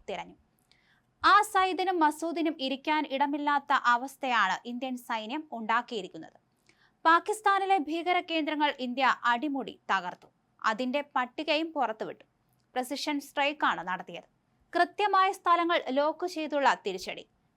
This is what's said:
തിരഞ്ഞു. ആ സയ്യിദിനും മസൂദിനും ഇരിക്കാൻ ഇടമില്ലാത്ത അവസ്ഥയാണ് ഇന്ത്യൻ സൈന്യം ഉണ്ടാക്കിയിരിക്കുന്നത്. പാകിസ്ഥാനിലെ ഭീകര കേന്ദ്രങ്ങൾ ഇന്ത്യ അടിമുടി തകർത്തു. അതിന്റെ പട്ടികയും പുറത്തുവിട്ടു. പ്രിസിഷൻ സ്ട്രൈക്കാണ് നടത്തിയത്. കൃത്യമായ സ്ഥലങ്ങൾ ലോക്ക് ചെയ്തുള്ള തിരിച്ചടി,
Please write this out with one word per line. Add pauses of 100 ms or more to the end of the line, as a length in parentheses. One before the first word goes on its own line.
തിരഞ്ഞു. (840)
ആ (180)
സയ്യിദിനും
മസൂദിനും
ഇരിക്കാൻ (120)
ഇടമില്ലാത്ത (200)
അവസ്ഥയാണ് (140)
ഇന്ത്യൻ
സൈന്യം
ഉണ്ടാക്കിയിരിക്കുന്നത്. (680)
പാകിസ്ഥാനിലെ
ഭീകര (120)
കേന്ദ്രങ്ങൾ (100)
ഇന്ത്യ (200)
അടിമുടി (180)
തകർത്തു. (340)
അതിന്റെ (140)
പട്ടികയും
പുറത്തുവിട്ടു. (500)
പ്രിസിഷൻ
സ്ട്രൈക്കാണ്
നടത്തിയത്. (460)
കൃത്യമായ
സ്ഥലങ്ങൾ (120)
ലോക്ക്
ചെയ്തുള്ള (160)
തിരിച്ചടി, (340)